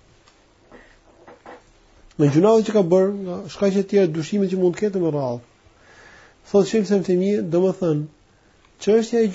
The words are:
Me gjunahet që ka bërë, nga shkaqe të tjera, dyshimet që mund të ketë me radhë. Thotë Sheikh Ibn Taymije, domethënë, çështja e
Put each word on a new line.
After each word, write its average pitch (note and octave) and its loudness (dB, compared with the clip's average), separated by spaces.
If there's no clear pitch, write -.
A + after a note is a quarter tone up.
Me D3+ 2
gjunahet G#3 4
që G#3+ -6
ka G#3 2
bërë, F#3 2
nga F3+ -8
shkaqe G3 0
të G3 -8
tjera, F#3+ 2
dyshimet F#3 -2
që F#3+ -4
mund F3+ 0
të G#3+ -4
ketë F#3+ -4
me D#3+ -2
radhë. B2 -6
Thotë G3 4
Sheikh G#3 0
Ibn G3 0
Taymije, G3 0
domethënë, F3 0
çështja A3+ 0
e A3 2